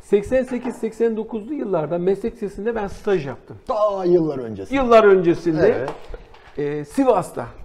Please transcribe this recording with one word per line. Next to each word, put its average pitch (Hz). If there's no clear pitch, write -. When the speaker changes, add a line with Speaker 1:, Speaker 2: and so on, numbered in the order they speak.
Speaker 1:
Seksen 214
sekiz, 247
seksen 226
dokuzlu 220
yıllarda 175
meslek 196
lisesinde 208
ben 208
staj 190
yaptım. 117
Speaker 2:
Ta 202
yıllar 165
öncesinde. 113
Speaker 1:
Yıllar 233
öncesinde, 170
Speaker 2:
Evet. 131
Speaker 1:
e, 147
Sivas'ta, 196